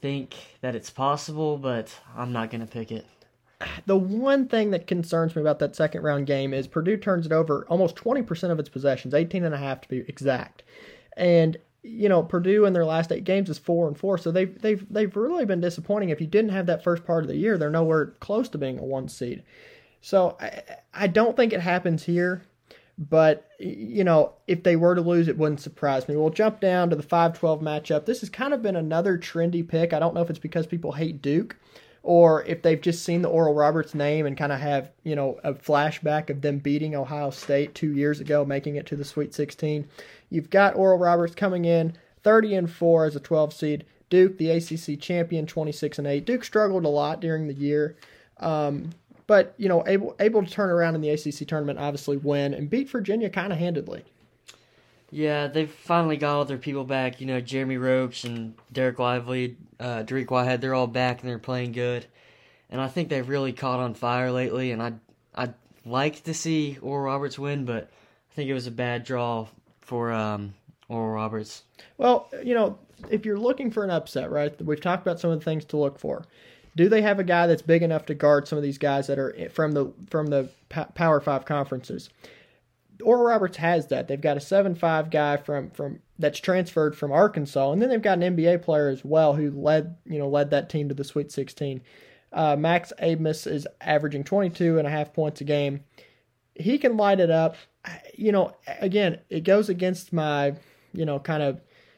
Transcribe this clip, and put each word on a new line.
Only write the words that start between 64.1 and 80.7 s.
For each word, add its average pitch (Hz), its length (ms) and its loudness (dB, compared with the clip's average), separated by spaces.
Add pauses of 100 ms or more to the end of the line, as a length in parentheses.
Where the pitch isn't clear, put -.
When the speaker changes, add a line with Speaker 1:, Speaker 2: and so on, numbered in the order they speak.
Speaker 1:
lately, 127 400 -2
and 113 100 -6
I'd, 117 180 -8 (360)
I'd 120 180 -6 (320)
like 135 380 -4
to 165 100 -8
see 156 480 -4
Oral 139 240 -6
Roberts 139 320 -4
win, 143 260 -6
but 120 280 -6 (400)
I - 20 -20
think 139 160 -6
it 135 60 -2
was 123 100 -6
a 120 60 -10
bad 120 320 -4
draw 120 420 -4 (360)
for, 117 300 -4
um, 104 440 -4 (340)
Oral 113 240 -4
Roberts. 107 480 -8 (380)
Speaker 2:
Well, 247 280 2 (160)
you 247 120 0
know, 202 240 0 (320)
if 214 120 -2
you're 208 140 -4
looking 247 320 -2
for 220 140 -2
an 190 80 -2
upset, - 400 -4
right, 147 320 -2
we've 151 180 -4
talked 180 240 -2
about 170 140 -2
some 175 100 0
of 165 80 0
the 156 80 -10
things 156 200 -2
to - 120 -6
look 143 220 0
for. - 260 -8 (500)
Do 170 140 6
they 214 140 6
have 202 160 2
a 190 40 -2
guy 175 220 4
that's 165 160 4
big 165 220 4
enough 160 240 0
to 147 80 -4
guard 147 320 4
some 156 100 -4
of 147 60 -2
these 139 160 -4
guys 139 260 0
that 139 140 -2
are 135 200 -4
i-, - 80 -8
from 151 260 0
the, 139 200 -2 (160)
from 151 180 -2
the 139 220 0 (200)
P-, 160 120 -6 (140)